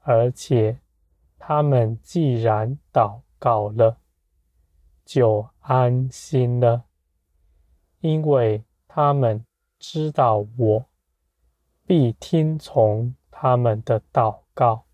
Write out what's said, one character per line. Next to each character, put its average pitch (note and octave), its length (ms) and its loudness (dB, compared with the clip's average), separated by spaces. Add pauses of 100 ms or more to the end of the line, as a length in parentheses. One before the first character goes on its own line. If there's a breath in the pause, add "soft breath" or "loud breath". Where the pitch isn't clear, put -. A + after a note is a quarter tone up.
而 A#2 320 2
且 A#2 460 -2 (600)
他 D3+ 240 -2
们 A#2+ 380 0
既 C#3 400 -2
然 A2+ 380 -2 (120)
祷 A2 300 0 (180)
告 A2 300 -2
了， A2+ 300 0 (1040)
就 A2 460 0 (100)
安 B2+ 500 0
心 B2 480 -2
了， A#2+ 260 2 (1160)
因 D#3 220 -2
为 A#2+ 420 0 (240)
他 D3 240 0
们 A#2 320 0 (340)
知 D#3 320 -6
道 A2+ 360 0 (100)
我 A#2 300 0 (1000)
必 C#3+ 260 2
听 D#3 460 -2
从 A#2 560 0 (160)
他 B2+ 280 0
们 A2+ 240 -2
的 A2+ 180 -2 (100)
祷 A2 280 -2 (160)
告 A2+ 400 -2